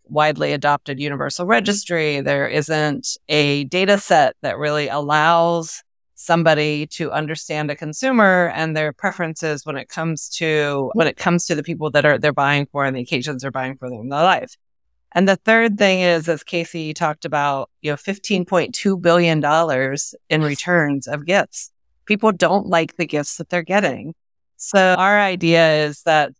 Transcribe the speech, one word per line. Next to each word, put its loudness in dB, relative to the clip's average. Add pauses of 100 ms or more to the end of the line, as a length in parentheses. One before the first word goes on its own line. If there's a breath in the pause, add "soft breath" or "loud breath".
widely 0
adopted -2
universal -6
registry. 0
There 0
isn't -2 (120)
a 0
data 2
set 2
that -4
really -2
allows 2 (340)
somebody 2
to -6
understand -6
a -8
consumer 2
and -4
their -2
preferences -6
when -6
it -10
comes -6
to, -2
when 2
it -6
comes 0
to -2
the -6
people -8
that 2
are, 4
they're 0
buying 0
for -4
and -4
the -6
occasions -6
they're -8
buying -8
for -12
them -12
in -12
their -2
life. 0 (560)
And 2
the 4
third 2
thing 2
is, 2
as -2
Casey -6
talked -4
about, -2 (140)
you -2
know, -2
fifteen -4
point 0
two 0
billion 4
dollars 0 (160)
in 2
returns 0
of -8
gifts. -2 (360)
People 2
don't 0
like 0
the -2
gifts -4
that -12
they're -2
getting. -2 (420)
So 4
our 4
idea 4
is -6
that 4